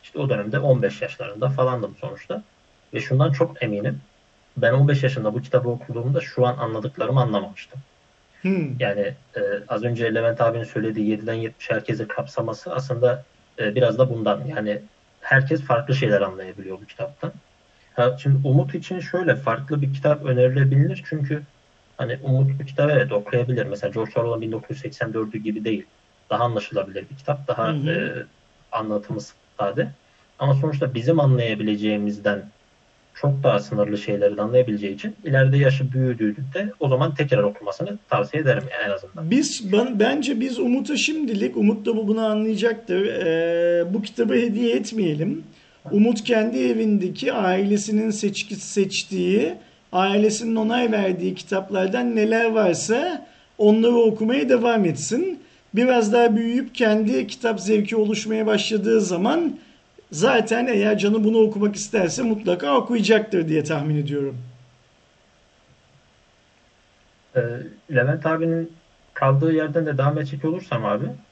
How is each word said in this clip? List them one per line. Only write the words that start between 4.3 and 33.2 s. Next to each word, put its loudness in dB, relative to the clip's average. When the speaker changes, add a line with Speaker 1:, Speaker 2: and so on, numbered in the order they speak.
Speaker 1:
Ben 4
on 6
beş 2
yaşında 0
bu -4
kitabı 0
okuduğumda -4
şu 0
an -2
anladıklarımı -2
anlamamıştım. -4
Speaker 2:
Hmm. -2
Speaker 1:
Yani, -2
e, -4
az -4
önce -2
Levent 0
abinin 0
söylediği -2
yediden -2
yetmiş -8
herkesi -4
kapsaması -8
aslında, 0
e, -2
biraz 2
da 4
bundan. -2
Yani -4
herkes 2
farklı 0
şeyler 2
anlayabiliyor -6
bu -20
kitaptan. -10
Ha, 2
şimdi 2
Umut 4
için -6
şöyle 0
farklı -2
bir 0
kitap 0
önerilebilir. 4
Çünkü -4
hani -6
Umut 2
bu -8
kitabı 0
evet 2
okuyabilir. 0
Mesela -6
George -4
Orwell'ın -2
bin -6
dokuz -8
yüz -10
seksen -8
dördü -4
gibi -6
değil. -4
Daha 0
anlaşılabilir -4
bir -14
kitap. -6
Daha, 0
Speaker 2:
Hı 0
hı. -2
Speaker 1:
e, -4
anlatımı -4
sade. -2
Ama 4
sonuçta 0
bizim 2
anlayabileceğimizden 0